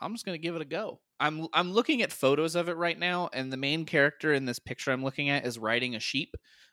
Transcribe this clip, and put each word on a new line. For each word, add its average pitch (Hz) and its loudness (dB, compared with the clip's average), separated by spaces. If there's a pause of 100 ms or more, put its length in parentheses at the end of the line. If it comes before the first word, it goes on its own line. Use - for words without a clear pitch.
I'm 196 -6
just - -12
gonna 175 -6
give 170 -4
it 160 -6
a - -8
go. 160 -8 (200)
I'm, 156 0
I'm 180 2
looking 233 2
at - 0
photos 151 4
of 170 0
it 175 -2
right 170 0
now, 180 0
and 131 -6
the 131 -4
main 147 0
character 151 4
in 135 2
this 120 -4
picture - -4
I'm 131 0
looking 143 -2
at 143 0
is 117 -4
riding 120 0
a 107 -8
sheep. - -4 (380)